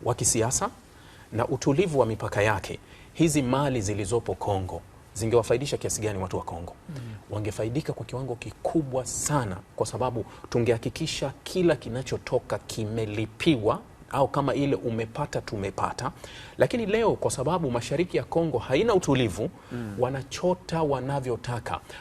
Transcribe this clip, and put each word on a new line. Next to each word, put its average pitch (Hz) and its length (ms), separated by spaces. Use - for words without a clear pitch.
wa 120 120
kisiasa 120 560
na 110 160
utulivu 147 500
wa 120 80
mipaka 107 360
yake, 104 360
hizi 151 300
mali 131 380
zilizopo 104 540
Kongo 95 480
zingewafaidisha 117 640
kiasi - 240
gani 107 180
watu 92 180
wa 90 60
Kongo? 85 320
Mm. 156 80
Wangefaidika 110 600
kwa - 140
kiwango 123 280
kikubwa 127 720
sana, 120 500
kwa 113 100
sababu 120 380
tungehakikisha 120 840
kila 175 320
kinachotoka 120 840
kimelipiwa, 110 1200
au 135 180
kama 139 260
ile 139 200
umepata, 117 680
tumepata. 98 680
Lakini 226 280
leo 208 260
kwa 113 180
sababu 147 400
mashariki 143 460
ya 135 80
Kongo 160 340
haina 190 360
utulivu, 131 560
mm. 113 260
wanachota 160 840
wanavyotaka. 127 1000